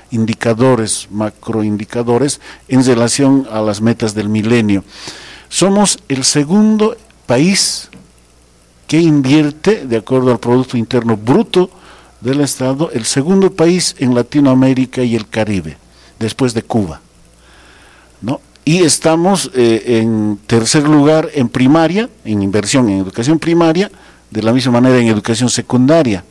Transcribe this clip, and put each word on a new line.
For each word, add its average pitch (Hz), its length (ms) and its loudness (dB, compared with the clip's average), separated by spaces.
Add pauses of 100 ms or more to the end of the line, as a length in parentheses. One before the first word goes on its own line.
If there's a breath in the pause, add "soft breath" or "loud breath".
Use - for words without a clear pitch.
(120)
indicadores, 113 1000 -2
macroindicadores, 107 1300 -4 (300 loud breath)
en 131 160 2
relación 131 680 2
a 110 80 -4
las 107 220 -2
metas 113 320 0
del 104 160 -4
milenio. 107 560 0 (640 loud breath)
Somos 196 580 0
el 131 160 -4
segundo 214 720 0 (300)
país 160 640 -2 (960)
que 156 120 0
invierte, 147 840 2
de 117 100 -2
acuerdo 127 360 0
al 113 100 0
Producto 123 340 0
Interno 117 400 -2
Bruto 180 540 0 (500 loud breath)
del 139 220 -2
Estado, 135 500 -2
el 113 140 -6
segundo 185 480 0
país 170 460 0
en 127 140 0
Latinoamérica 131 880 2
y 117 140 0
el 107 140 -6
Caribe, 98 480 -4 (420 soft breath)
después 113 340 -2
de 113 100 -4
Cuba, 92 360 -4 (1200 soft breath)
¿no? - 200 -8 (240)
Y 175 180 2
estamos, 165 720 0
eh, 117 460 2
en 107 440 -2
tercer 117 440 0
lugar 156 440 4
en 131 140 0
primaria, 156 600 2 (160)
en 107 160 -2
inversión 104 480 0
en 98 100 0
educación 117 400 -2
primaria, 170 500 0 (400 soft breath)
de 107 140 -6
la 113 80 2
misma 127 220 0
manera 123 260 4
en 117 80 2
educación 110 420 0
secundaria, 127 800 0